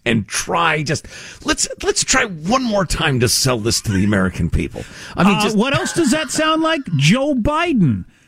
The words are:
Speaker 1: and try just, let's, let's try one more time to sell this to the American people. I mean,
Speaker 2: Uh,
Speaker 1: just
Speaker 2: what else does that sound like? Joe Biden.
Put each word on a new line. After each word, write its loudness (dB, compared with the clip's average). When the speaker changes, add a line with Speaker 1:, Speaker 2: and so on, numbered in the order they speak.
Speaker 1:
and 0
try -2
just, -4
let's, 0
let's 0
try 0
one -2
more 0
time 0
to 4
sell 0
this -2
to -4
the 2
American 0
people. -4
I 0
mean, 4
Speaker 2:
Uh, 0
Speaker 1:
just 0
Speaker 2:
what 2
else -2
does 2
that 0
sound 0
like? 0
Joe 4
Biden. 0